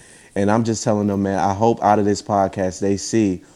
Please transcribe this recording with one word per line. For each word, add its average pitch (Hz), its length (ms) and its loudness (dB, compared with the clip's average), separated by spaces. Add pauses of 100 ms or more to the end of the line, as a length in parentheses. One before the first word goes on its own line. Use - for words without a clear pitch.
(360)
And 101 160 2
I'm 113 120 2
just 110 200 -4
telling 104 240 0
them, 98 160 -2
man, 98 160 -2
I 98 140 0
hope 113 300 0
out 104 160 4
of 101 60 0
this 101 160 0
podcast 95 600 -2
they 101 160 0
see 98 460 -2 (120)